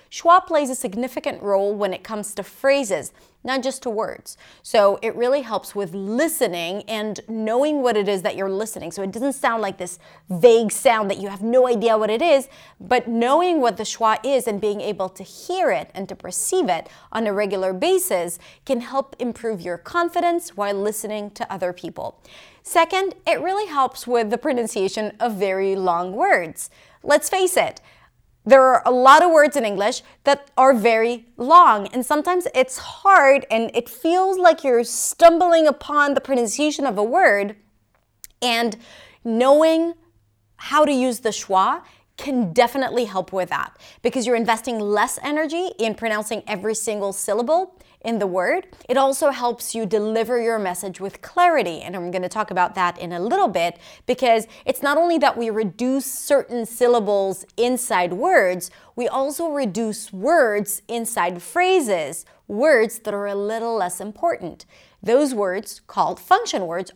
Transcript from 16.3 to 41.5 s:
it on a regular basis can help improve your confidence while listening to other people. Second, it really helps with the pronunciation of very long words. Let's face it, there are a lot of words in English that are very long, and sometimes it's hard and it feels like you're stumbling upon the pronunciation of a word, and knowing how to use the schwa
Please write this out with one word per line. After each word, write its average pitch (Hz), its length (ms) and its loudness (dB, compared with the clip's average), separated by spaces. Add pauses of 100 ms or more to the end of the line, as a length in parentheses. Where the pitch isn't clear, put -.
it 165 180 -2 (240)
on 220 140 -4
a 208 80 -2
regular 196 400 -2
basis 196 640 0 (280)
can 247 160 -2
help 269 360 -6
improve 226 440 -6
your 175 180 -8
confidence 339 760 -2
while 202 200 -4
listening 208 560 -6
to 220 200 -10
other 180 220 -4
people. - 480 -12 (400)
Second, 349 540 0 (100)
it 294 160 0
really 381 260 -4
helps 285 380 -2
with 233 240 0
the 233 80 -2
pronunciation 220 800 -4
of 226 180 -2
very 196 380 0
long 180 360 -2
words. 226 580 -2 (320)
Let's 302 280 2
face 370 280 0
it, 170 240 -2 (640)
there 262 140 8
are 262 240 6
a 247 60 4
lot 262 320 8
of 349 80 6
words 302 240 6
in 233 100 0
English 202 380 -2 (200)
that 277 320 2
are 262 160 6
very 226 540 2 (100)
long, 254 520 6
and 254 180 -4
sometimes 349 480 -2
it's 254 240 0
hard 285 720 4
and 226 240 -2
it 233 160 -4
feels 370 480 0
like 339 260 4
you're 240 200 2
stumbling 339 840 4
upon 285 480 0
the 269 80 0
pronunciation 277 640 -2
of 226 100 -2
a 208 80 0
word, 247 520 2 (880)
and 233 340 -2 (460)
knowing 311 720 4 (600)
how 302 280 2
to 294 60 0
use 254 300 0
the 226 80 -2
schwa 208 520 0 (360)